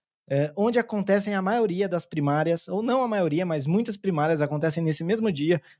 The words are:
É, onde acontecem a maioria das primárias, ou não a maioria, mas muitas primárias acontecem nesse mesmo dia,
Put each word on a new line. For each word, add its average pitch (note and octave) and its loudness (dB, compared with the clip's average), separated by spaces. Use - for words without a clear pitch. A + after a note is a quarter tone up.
É, C#3+ 0
onde A3+ 0
acontecem G3+ 0
a F#3+ -2
maioria G3 0
das E3+ -4
primárias, D#3 0
ou F#3+ -4
não B3+ 0
a A#3+ -2
maioria, F3+ 0
mas D#3 -2
muitas G#3 0
primárias D#3 0
acontecem D3+ 0
nesse D#3+ 0
mesmo A3 0
dia, D#3 0